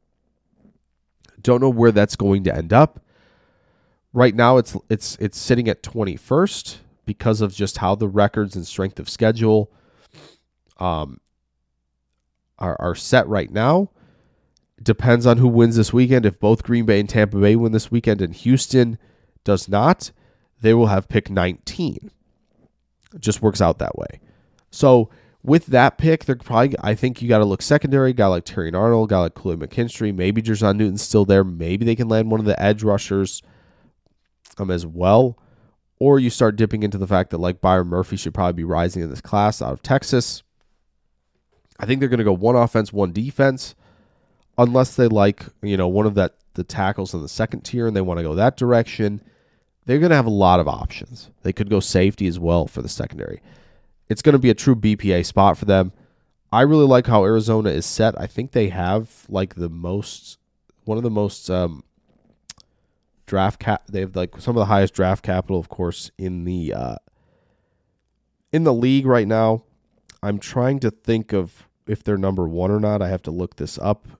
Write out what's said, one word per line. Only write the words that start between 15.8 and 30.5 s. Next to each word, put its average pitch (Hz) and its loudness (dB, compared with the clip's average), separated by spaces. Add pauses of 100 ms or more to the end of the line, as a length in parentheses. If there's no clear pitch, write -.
weekend. 123 2
If 95 -2
both 110 2
Green 120 0
Bay 107 2
and 101 -4
Tampa 104 0
Bay 104 4
win 113 0
this 110 -2
weekend 113 0
and 85 -4
Houston 123 0 (440)
does 98 -2
not, 113 0 (500)
they 110 4
will 117 4
have 95 -2
pick - -2
nineteen. 95 -6 (1040)
It 170 -20
just - -2
works 104 0
out 85 2
that - -8
way. 50 -14 (500)
So 123 4 (320)
with 160 2
that 127 4
pick, 160 0
they're 131 -2
probably, 123 0
I 107 -2
think 123 -4
you 120 -4
gotta 107 4
look 98 -2
secondary, 139 2
a 123 -2
guy 113 2
like 90 0
Terrion 82 -8
Arnold, 110 2
a 104 2
guy 92 2
like 85 -2
Kool-Aid 85 -6
McKinstry, 107 -6
maybe 95 -2
Jer'Zhan 107 0